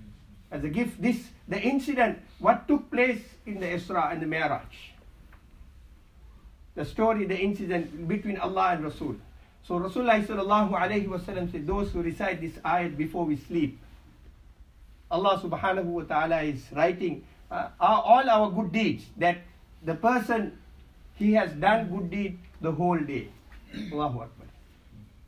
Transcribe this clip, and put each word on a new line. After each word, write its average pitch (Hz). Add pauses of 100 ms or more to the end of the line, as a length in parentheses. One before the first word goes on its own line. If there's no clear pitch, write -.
(500)
as 147
a 156
gift. 233
This, 233 (160)
the 196
incident, 254 (220)
what -
took -
place 247 (240)
in 202
the 180
Isra 170
and 160
the 160
Mi'raj. 156 (1800)
The -
story, 220
the 180
incident 170
between 202
Allah 185
and 156
Rasul. 147 (480)
So 175
Rasulullah 220
sallallahu 202
alayhi 190
wa 185
sallam 180
said, 151
"Those 196
who 170
recite 170
this 165 (100)
ayat 165
before 170
we 151
sleep, 156 (1300)
Allah 190
subhanahu 185
wa 170
ta'ala 156
is 143
writing, 170 (280)
uh, - (100)
our, 214
all 254
our 214
good 180
deeds, 208 (140)
that 175 (460)
the 160
person, 226 (560)
he 208
has 185
done 190
good 175
deed 190 (220)
the 160
whole 170
day." 139 (640)
Allahu 143
Akbar. - (800)